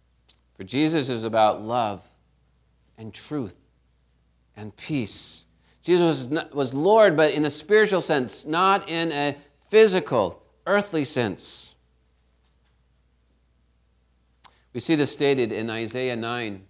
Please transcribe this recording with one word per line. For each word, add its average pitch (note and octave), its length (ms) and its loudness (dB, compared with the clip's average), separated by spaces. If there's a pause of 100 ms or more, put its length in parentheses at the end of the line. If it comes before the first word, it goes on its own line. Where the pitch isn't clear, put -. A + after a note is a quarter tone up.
(560)
For G2 80 -14
Jesus C#3 440 0
is A#2 160 -4
about G#2+ 380 2
love G#2+ 440 -4 (920)
and A2 140 -16
truth C3+ 460 -10 (960)
and G#2 200 -16
peace. - 680 -8 (360)
Jesus E3 460 2
was D3+ 100 -2
n-, - 140 -8
was C3 220 -4
Lord, F#3+ 420 6
but D3+ 160 4
in D3+ 140 0
a C#3+ 40 -2
spiritual G3 500 2
sense, C#3 440 -2
not F#3 440 0
in E3 220 -2
a C#3+ 260 -2 (320)
physical, F3+ 760 4 (240)
earthly F3+ 380 0
sense. - 720 -6 (3000)
We A#2+ 80 -8
see E3 140 0
this C#3+ 180 2
stated C3 380 0
in A2 200 -4
Isaiah A#2 460 -6
nine. A2+ 540 -8